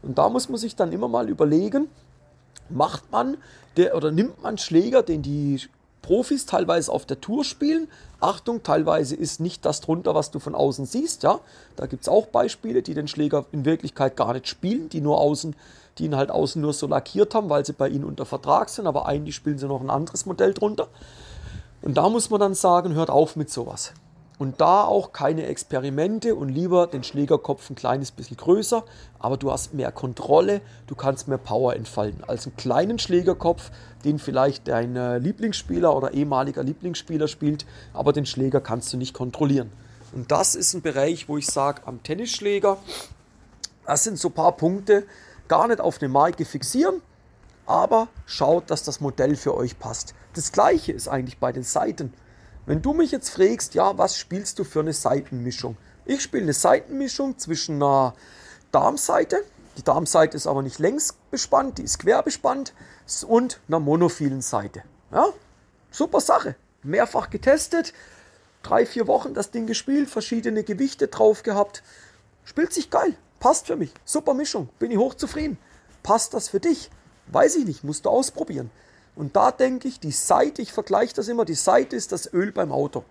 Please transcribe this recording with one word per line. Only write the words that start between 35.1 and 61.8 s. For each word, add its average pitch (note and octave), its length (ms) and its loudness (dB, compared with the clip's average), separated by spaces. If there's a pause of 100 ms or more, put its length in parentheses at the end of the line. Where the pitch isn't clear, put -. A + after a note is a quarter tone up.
Lieblingsspieler F3 760 0
oder C3+ 180 -2
ehemaliger C#3 500 0
Lieblingsspieler D#3 640 -4
spielt, D3+ 400 -4 (260)
aber D3 180 2
den C#3+ 140 2
Schläger C3 340 0
kannst A#2+ 320 -6
du C3 60 -6
nicht B2+ 160 -6
kontrollieren. C3 580 0 (420)
Und B2+ 180 -6
das F#3+ 240 2
ist - 180 -2
ein F3 80 -6
Bereich, D3 480 -2
wo D3 80 -4
ich C#3+ 80 -6
sag, C#3 420 -2
am B2 140 -14
Tennisschläger, G3+ 760 -2 (1080)
das - 180 2
sind G#3+ 140 -2
so E3 120 -2
ein - 40 -8
paar E3 200 4
Punkte, G3 520 2 (420)
gar D#3+ 200 4
nicht A#3 120 2
auf - 220 -2
eine C#3+ 80 -2
Marke D3+ 340 4
fixieren, C#4 580 -2 (680)
aber A3 400 4 (180)
schaut, D#3 460 2
dass D3+ 120 -4
das - 160 -8
Modell C#3 360 0
für - 200 -2
euch B2 220 -4
passt. - 380 -10 (180)
Das - 180 -6
Gleiche - 400 4
ist - 160 -6
eigentlich C3 300 -4
bei B2+ 140 -2
den B2+ 120 -8
Seiten. - 500 -4 (520)
Wenn D#3 160 0
du C#4 120 0
mich D#4+ 180 4
jetzt - 180 -4
fragst, - 440 2
„Ja, G3 240 2
was F#3+ 200 2
spielst - 400 -8
du G3 60 -4
für - 160 -4
eine D#3 140 -2
Seitenmischung?“ B2 840 -4 (300)
Ich C4+ 160 -2
spiele - 220 -4
eine D3+ 100 0
Seitenmischung C4+ 840 0
zwischen D#3 380 -6
einer C#3 380 4 (580)
Darmseite, - 640 2 (400)
die - 80 -16
Darmseite D#3 540 4
ist D3 100 -6
aber C#3 140 0
nicht C3+ 180 -8
längs A#3 340 0 (160)
bespannt, - 480 0
die - 60 -8